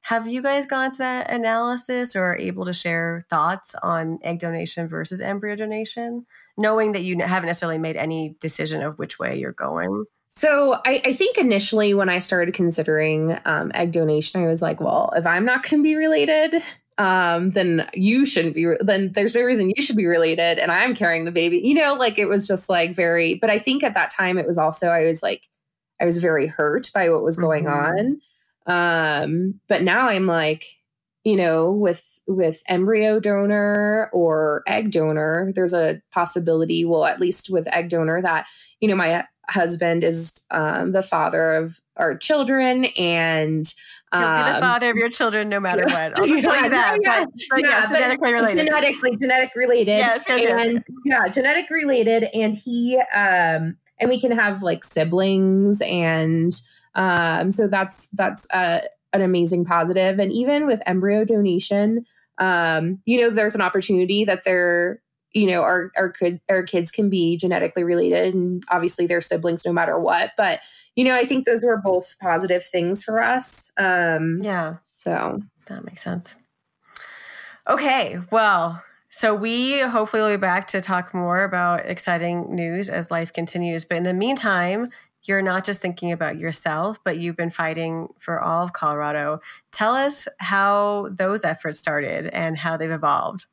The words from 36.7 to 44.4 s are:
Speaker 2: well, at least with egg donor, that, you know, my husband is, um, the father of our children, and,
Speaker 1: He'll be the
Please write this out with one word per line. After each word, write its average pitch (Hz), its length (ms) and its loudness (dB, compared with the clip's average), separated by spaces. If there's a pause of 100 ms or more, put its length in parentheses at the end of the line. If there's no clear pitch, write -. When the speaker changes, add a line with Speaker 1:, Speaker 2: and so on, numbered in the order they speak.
Speaker 2:
well, 165 200 2
at - 140 0
least 175 300 -2
with 170 200 0
egg 170 200 -2
donor, 165 320 0
that, 165 240 -2 (340)
you 220 80 2
know, 202 80 2
my 170 300 0 (240)
husband 170 540 0
is, 165 480 -4
um, 160 400 -2
the 190 120 0
father 160 520 0
of 165 240 -4 (180)
our 160 200 0
children, 262 680 2 (120)
and, 160 760 0 (400)
Speaker 1:
He'll 175 80 2
be 170 40 2
the 156 300 2